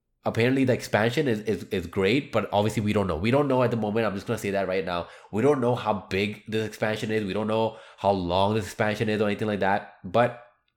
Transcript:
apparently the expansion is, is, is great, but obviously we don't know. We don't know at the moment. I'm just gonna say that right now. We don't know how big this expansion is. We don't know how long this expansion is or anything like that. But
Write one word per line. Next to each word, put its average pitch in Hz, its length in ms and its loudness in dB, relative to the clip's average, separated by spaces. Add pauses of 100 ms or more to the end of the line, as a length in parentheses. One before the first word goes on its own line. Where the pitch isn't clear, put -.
(280)
apparently 123 360 2
the 127 100 2
expansion 120 540 0
is, 107 140 0
is, 98 240 -4
is 87 220 -4
great, 101 440 0
but 107 200 0
obviously 104 320 0
we 104 100 0
don't 101 140 2
know. 82 100 -2
We 107 140 0
don't 143 160 2
know 127 160 2
at 117 80 2
the 117 60 -2
moment. 110 280 0
I'm 98 100 -2
just 98 120 -10
gonna 110 120 -2
say 101 120 -4
that 98 160 -2
right 92 180 0
now. 87 220 -4 (240)
We 104 100 -2
don't 139 200 4
know 120 140 2
how 107 340 -2
big 104 380 -2
this 110 200 -2
expansion 110 440 -4
is. 107 140 0
We 92 80 -4
don't 107 140 -2
know 110 300 0 (200)
how 98 140 2
long 95 440 2
this 107 100 -2
expansion 107 440 -2
is 107 120 2
or 107 40 2
anything 101 220 -2
like 104 140 0
that. 98 420 0
But 113 400 0 (340)